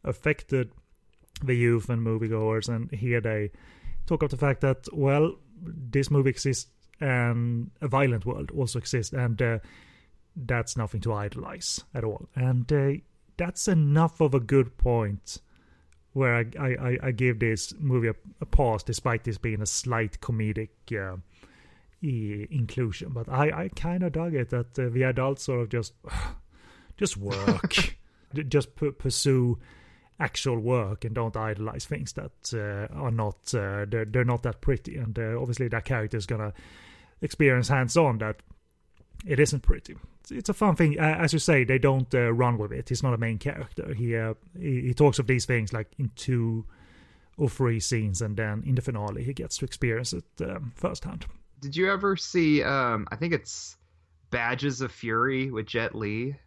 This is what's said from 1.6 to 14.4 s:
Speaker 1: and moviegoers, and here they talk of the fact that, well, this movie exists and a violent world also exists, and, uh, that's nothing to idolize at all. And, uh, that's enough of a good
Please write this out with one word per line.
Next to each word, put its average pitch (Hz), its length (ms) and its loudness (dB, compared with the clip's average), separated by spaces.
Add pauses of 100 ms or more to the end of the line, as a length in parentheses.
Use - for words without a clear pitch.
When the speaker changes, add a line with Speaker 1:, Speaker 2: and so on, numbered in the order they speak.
Speaker 1:
and 117 160 0
moviegoers, 110 640 0
and 113 240 -4
here 120 300 0
they 107 300 -2 (560)
talk 156 160 2
of 143 80 0
the 135 60 -4
fact 139 240 2
that, 131 300 0
well, 147 440 2 (260)
this 139 480 -2
movie 139 220 6
exists - 400 -2 (280)
and 120 680 0 (120)
a 147 60 -2
violent 127 380 2
world 123 260 -4
also 123 280 -2
exists, 113 340 -4
and, 123 280 0
uh, 117 180 2 (760)
that's 120 400 -2
nothing 110 260 -2
to 113 120 -2
idolize - 720 -6 (100)
at 117 100 -4
all. 110 320 -4
And, 127 380 2
uh, 139 180 4 (460)
that's 175 300 -4
enough 160 520 6
of 147 140 4
a 135 60 4
good 127 400 4